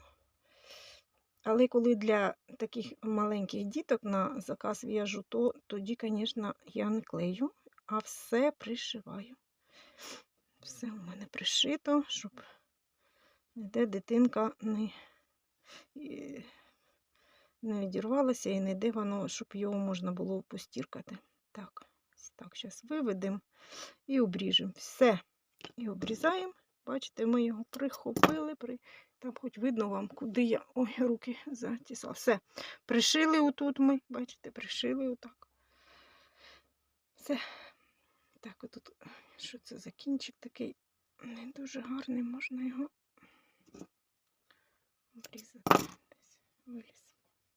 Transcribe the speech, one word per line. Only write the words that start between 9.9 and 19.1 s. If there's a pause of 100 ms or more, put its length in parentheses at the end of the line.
Все
у
мене
пришито,
щоб (1200)
ніде
дитинка (100)
не, (1040)
і, (1200)
не
відірвалася
і
ніде
воно,